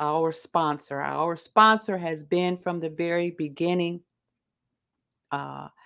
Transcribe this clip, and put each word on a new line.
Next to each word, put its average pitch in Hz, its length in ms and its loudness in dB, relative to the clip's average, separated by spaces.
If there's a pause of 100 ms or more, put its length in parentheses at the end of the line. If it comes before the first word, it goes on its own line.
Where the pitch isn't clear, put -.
our 160 320 2
sponsor. 147 640 -2
Our 147 380 -2
sponsor 220 600 4
has 165 240 -4
been 180 360 0
from 175 240 -4
the 160 80 -4
very 170 420 -2
beginning, 170 720 -2 (1300)
uh, 139 380 -10 (160)